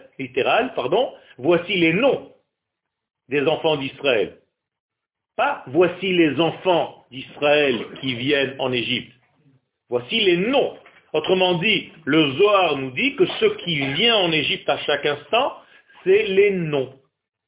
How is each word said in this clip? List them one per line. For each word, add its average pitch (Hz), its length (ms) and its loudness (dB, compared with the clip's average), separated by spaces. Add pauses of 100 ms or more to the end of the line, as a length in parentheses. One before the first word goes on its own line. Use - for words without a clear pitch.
(180)
littérale, 139 560 -2
pardon, 170 380 -2 (240)
voici 170 380 0
les 165 180 2
noms 226 400 0 (960)
des 139 180 0
enfants 156 300 0
d'Israël. 135 640 -2 (1000)
Pas 277 300 -2
voici 175 480 0
les 156 260 2
enfants 165 680 0
d'Israël 143 680 0 (220)
qui 131 140 -4
viennent 135 440 -2
en 131 140 -4
Égypte. 120 400 -4 (800)
Voici 123 300 -4
les 180 180 4
noms. 226 360 0 (380)
Autrement 180 460 0
dit, 190 320 -2 (160)
le 147 320 2
Zohar 185 400 4
nous 131 140 -6
dit 254 240 -2
que 175 100 2
ce - 180 -4 (200)
qui 165 160 -4 (160)
vient 226 200 2
en 175 160 0
Égypte 156 340 -2
à 143 120 0
chaque 147 260 -2
instant, 220 480 -2 (520)
c'est 196 180 4
les 202 300 2
noms, 147 420 -4 (540)